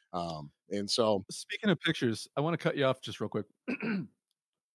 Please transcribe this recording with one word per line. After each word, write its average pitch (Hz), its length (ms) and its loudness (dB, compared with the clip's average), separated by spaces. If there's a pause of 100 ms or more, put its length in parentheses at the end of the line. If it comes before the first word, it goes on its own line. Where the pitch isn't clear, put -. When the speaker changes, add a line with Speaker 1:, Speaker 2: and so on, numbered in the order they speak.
(140)
Speaker 1:
Um, 82 380 -6 (180)
and 101 200 -2
so 107 400 4
Speaker 2:
Speaking - 400 -2
of 160 100 4
pictures, 127 560 0
I 139 60 0
wanna 165 160 0
cut 156 180 0
you 139 80 2
off 131 160 2
just - 200 -10
real 107 100 -2
quick, 107 160 -2 (120)
<clears throat> - 100 -20 (1080)